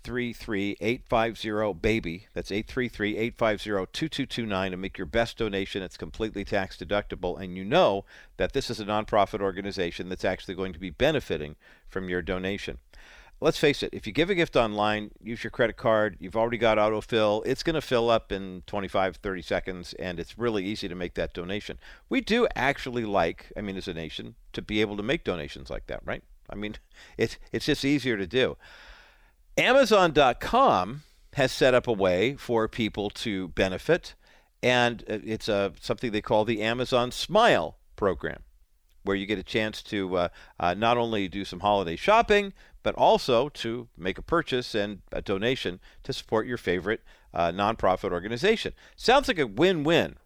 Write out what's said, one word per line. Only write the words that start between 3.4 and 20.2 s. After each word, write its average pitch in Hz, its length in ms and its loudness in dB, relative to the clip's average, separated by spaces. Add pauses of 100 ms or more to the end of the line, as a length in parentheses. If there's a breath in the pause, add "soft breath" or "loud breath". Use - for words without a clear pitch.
zero, 101 240 -2
two - 220 -6
two 135 180 -4
two 117 220 -6
nine 95 240 -2
and 90 100 -8
make 95 160 -8
your 95 80 -6
best 113 320 -2
donation. 101 460 -2
It's - 140 -12
completely 101 480 -6
tax 95 320 -2
deductible, 90 640 -4
and 92 160 -8
you 95 100 -8
know 113 400 2 (320 loud breath)
that 92 160 0
this 135 180 -2
is 107 80 -8
a 107 60 -6
nonprofit 104 560 2
organization 95 680 -4
that's 92 160 -6
actually 92 300 -2
going 95 180 -4
to 80 60 -14
be 92 100 -8
benefiting 87 680 -2 (300 soft breath)
from 92 220 -6
your 90 140 0
donation. 92 560 -6 (600 loud breath)
Let's 160 160 2
face 143 260 2
it, - 80 -4
if - 160 -8
you 101 60 -10
give 170 160 0
a 196 60 0
gift 170 200 0
online, 107 560 0 (100)
use 113 220 -10
your 110 80 -8
credit 113 240 0
card, 107 460 2
you've 92 160 -6
already 117 200 0
got 110 200 4
autofill, 107 680 2
it's 131 180 -2
gonna 160 180 0
fill 117 280 2
up 113 220 2
in 95 340 -8
twenty-five, 95 520 -2
thirty 95 240 -6
seconds, 90 580 -6
and 87 220 -6